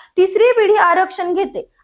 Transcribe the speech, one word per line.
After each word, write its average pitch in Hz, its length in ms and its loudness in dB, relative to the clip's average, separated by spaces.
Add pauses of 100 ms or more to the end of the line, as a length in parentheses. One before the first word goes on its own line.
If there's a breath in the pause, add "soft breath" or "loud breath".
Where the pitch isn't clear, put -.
(160 loud breath)
तिसरी 381 280 2
पिढी 453 300 2
आरक्षण 359 600 0
घेते 339 380 -8 (120)